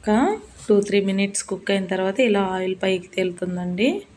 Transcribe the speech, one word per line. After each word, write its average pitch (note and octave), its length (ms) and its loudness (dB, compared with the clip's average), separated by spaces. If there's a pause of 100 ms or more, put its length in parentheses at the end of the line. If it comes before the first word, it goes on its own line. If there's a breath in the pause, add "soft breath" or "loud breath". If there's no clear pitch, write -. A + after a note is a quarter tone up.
ఒక G#3+ 100 2 (520)
టూ G#3 100 6 (100)
త్రీ G3+ 120 0 (100)
మినిట్స్ G3 400 -2
కుక్ F#3+ 240 -8
అయిన G3 200 0
తర్వాత F#3+ 260 -2 (100)
ఇలా G3+ 120 4 (140)
ఆయిల్ F#3 260 -2
పైకి F#3+ 340 -2
తేలుతుందండి. F3+ 760 -2 (260)